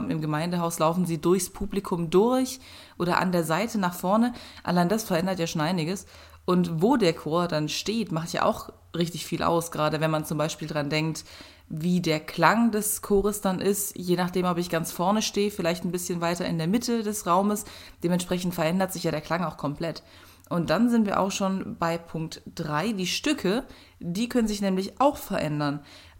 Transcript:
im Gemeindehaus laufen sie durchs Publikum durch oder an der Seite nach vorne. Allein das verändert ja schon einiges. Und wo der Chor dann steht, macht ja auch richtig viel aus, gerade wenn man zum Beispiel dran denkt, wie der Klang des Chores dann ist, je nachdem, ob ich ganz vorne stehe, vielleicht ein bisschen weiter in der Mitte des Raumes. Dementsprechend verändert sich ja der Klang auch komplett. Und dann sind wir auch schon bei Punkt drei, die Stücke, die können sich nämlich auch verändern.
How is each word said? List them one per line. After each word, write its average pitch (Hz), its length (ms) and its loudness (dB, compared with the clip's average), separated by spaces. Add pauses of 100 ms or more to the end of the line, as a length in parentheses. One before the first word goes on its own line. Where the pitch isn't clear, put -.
im 160 120 -2
Gemeindehaus 170 580 -2
laufen 170 260 2
sie 165 160 -2
durchs 185 300 2
Publikum 185 580 -4
durch 254 500 4 (380)
oder 175 220 2
an 185 120 2
der 175 120 2
Seite 185 340 0
nach 180 160 0
vorne. 220 400 2 (300)
Allein 175 260 2
das 220 140 0
verändert 180 360 0
ja 165 80 0
schon 165 140 -2
einiges. 170 460 -2 (380)
Und 175 360 2
wo 247 160 6
der 170 160 4
Chor 170 340 0
dann 151 220 -2
steht, 214 420 -2
macht 165 220 -4
ja - 100 0
auch - 260 0 (260)
richtig 165 300 -2
viel - 180 -4
aus, 170 280 0
gerade 151 300 0
wenn 160 100 2
man 151 140 -2
zum 160 140 -4
Beispiel 156 280 -4
dran 147 220 -4
denkt, 156 360 -2 (480)
wie 175 280 0
der 156 180 2
Klang 202 520 4
des 208 300 -2
Chores 202 380 2
dann 185 220 0
ist, - 360 0
je 180 200 0
nachdem, 180 280 0
ob 175 120 2
ich 175 120 -2
ganz 165 220 -2
vorne 202 300 0
stehe, 208 300 0
vielleicht 175 340 -2
ein 175 60 -2
bisschen 180 280 -4
weiter 175 260 0
in 170 120 -2
der 160 100 0
Mitte 233 340 0
des 208 240 -4
Raumes. 202 380 2 (400)
Dementsprechend 180 500 0
verändert 185 380 0
sich 175 140 -6
ja 160 60 0
der 151 100 -4
Klang 170 240 -2
auch 156 100 -6
komplett. 151 480 -6 (460)
Und 170 200 0
dann 208 200 4
sind 233 160 4
wir 196 140 0
auch 196 120 2
schon 190 480 -2
bei 170 180 0
Punkt 160 440 -8 (120)
drei, 156 380 -2
die 185 160 -2
Stücke, 233 560 0 (360)
die 180 280 -2
können 233 220 2
sich 202 100 -4
nämlich 190 400 -2
auch 285 160 6
verändern. 147 640 -2 (400)